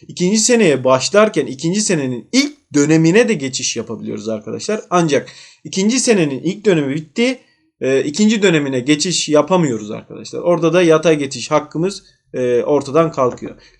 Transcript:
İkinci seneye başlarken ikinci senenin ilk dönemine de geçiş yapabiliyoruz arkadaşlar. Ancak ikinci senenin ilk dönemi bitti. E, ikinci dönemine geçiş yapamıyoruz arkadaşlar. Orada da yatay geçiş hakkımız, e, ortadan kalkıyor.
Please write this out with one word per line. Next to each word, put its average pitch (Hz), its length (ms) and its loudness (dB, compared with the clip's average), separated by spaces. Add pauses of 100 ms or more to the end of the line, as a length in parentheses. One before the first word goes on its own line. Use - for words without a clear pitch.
İkinci 185 300 0
seneye 208 460 2
başlarken 147 600 2
ikinci 165 360 -4
senenin 135 500 -2
ilk 285 420 -2
dönemine 160 540 4
de 220 60 0
geçiş 135 420 -6
yapabiliyoruz 110 540 -8
arkadaşlar. 110 600 -6
Ancak 165 400 0 (340)
ikinci 196 360 -2
senenin 165 440 0
ilk 196 220 -6
dönemi 151 300 0
bitti. 233 440 -4 (420)
E, 131 220 0
ikinci 214 380 0
dönemine 151 380 2
geçiş 151 500 -2
yapamıyoruz 147 600 0
arkadaşlar. 110 480 -12
Orada 165 340 0
da 180 80 4
yatay 160 380 4
geçiş 135 320 -8
hakkımız, 156 520 -4 (300)
e, 123 280 0
ortadan 143 500 0
kalkıyor. 123 440 -4 (240)